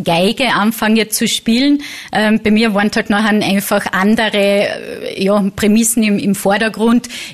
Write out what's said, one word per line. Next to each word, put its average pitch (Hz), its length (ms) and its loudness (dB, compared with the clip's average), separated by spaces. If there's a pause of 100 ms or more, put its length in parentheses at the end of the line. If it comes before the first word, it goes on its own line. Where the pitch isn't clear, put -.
Geige 196 480 0
anfange 214 560 0
zu - 180 -2
spielen. 277 560 2 (300)
Ähm, 214 320 2
bei 214 80 2
mir 220 220 2
waren 208 200 0
halt 220 160 -2
nachher 208 200 2 (120)
einfach 196 480 -2
andere, 208 480 0
äh, - 840 -2
ja, 202 200 2 (120)
Prämissen 220 480 2
im, 202 160 0
im 196 160 0
Vordergrund. 220 720 0 (260)